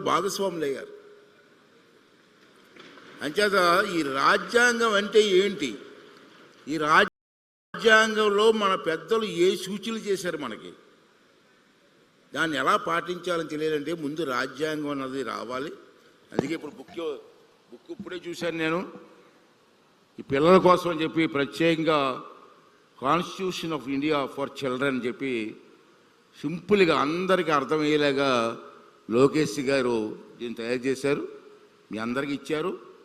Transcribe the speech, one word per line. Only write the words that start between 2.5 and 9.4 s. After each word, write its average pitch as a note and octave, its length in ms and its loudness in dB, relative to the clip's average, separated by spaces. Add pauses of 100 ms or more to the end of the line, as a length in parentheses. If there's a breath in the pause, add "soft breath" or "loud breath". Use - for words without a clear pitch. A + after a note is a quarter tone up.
అంచేత G3 320 2 (400)
ఈ - 20 2 (200)
రాజ్యాంగం A3+ 800 4
అంటే G#3 220 4 (200)
ఏంటి, E3+ 280 -2 (1000)
ఈ D#3+ 140 -2
రాజ్యాంగంలో G#3 1600 2 (180)
మన F#3+ 100 2 (140)
పెద్దలు G3+ 400 -2 (180)